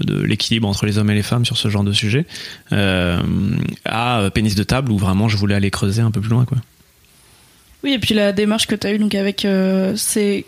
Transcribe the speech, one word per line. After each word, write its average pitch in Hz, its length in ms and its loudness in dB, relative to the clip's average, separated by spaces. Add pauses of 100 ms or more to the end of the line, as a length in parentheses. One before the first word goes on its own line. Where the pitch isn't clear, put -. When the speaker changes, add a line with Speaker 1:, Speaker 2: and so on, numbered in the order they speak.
Speaker 1:
de - 200 0
l'équilibre 110 440 0
entre 101 180 0
les 104 140 0
hommes 104 120 2
et 104 40 2
les 104 80 2
femmes 120 220 0
sur 117 120 -2
ce - 120 -2
genre 101 160 2
de 101 80 0
sujet, 107 340 0 (460)
euh, 92 480 2 (640)
à, 120 380 -2
euh, 98 80 0
Pénis 107 260 0
de 101 80 2
table, 127 260 0
où 104 80 2
vraiment 98 300 2
je 107 80 0
voulais 101 180 0
aller 98 160 0
creuser 101 320 0
un 113 80 2
peu 104 100 -2
plus 107 100 -4
loin, 120 140 4
quoi. 123 140 -2 (1300)
Speaker 2:
Oui, 277 80 0
et 254 80 0
puis 214 140 -2
la 202 180 4
démarche 208 340 0
que 226 80 -2
t'as 202 180 -2
eue, 214 60 0
donc, 208 160 0
avec, 196 300 -2
euh, 190 520 2
c'est, 202 520 -2